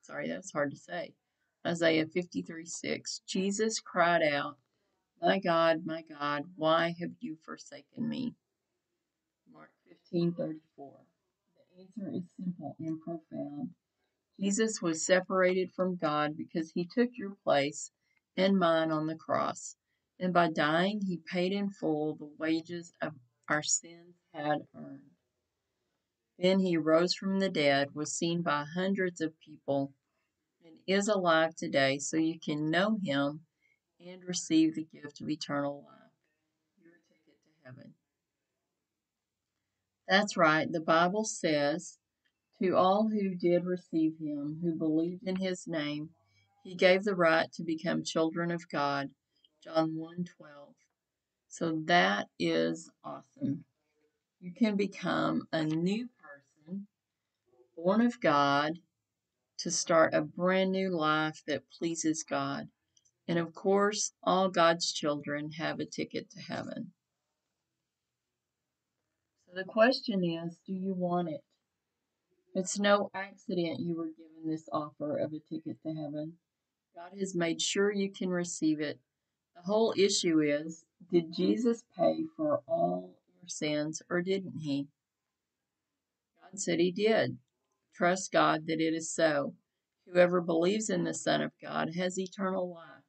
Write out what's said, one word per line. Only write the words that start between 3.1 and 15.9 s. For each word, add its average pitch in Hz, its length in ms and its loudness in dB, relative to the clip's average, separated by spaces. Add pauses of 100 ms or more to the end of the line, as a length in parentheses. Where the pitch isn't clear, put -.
Jesus 202 520 0
cried 170 440 2
out, 147 340 -2 (640)
"My 190 180 2
God, 165 460 4
my 160 240 -6
God, 147 340 -4 (120)
why 165 440 2
have 170 200 -6
you 156 260 -10
forsaken - 640 -10
me?" - 260 -4 (1160)
Mark 156 200 -20 (160)
fifteen 170 460 -2
thirty-four. 156 640 -10 (760)
The 185 60 -20
answer 190 360 -8
is 180 60 -4 (140)
simple 170 420 -8
and 160 220 -6
profound. 151 680 -8 (720)
Jesus 208 420 0
was 165 240 -2
separated 185 680 2
from 185 220 -2